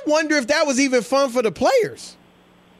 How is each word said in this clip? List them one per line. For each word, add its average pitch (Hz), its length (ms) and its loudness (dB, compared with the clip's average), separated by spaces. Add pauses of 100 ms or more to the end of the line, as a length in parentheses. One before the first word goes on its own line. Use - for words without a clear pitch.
wonder 302 300 2
if 240 100 -2
that 302 180 2
was 269 140 -2
even 254 220 2
fun 269 300 0
for 247 100 -2
the 220 100 0
players. 381 640 -2 (640)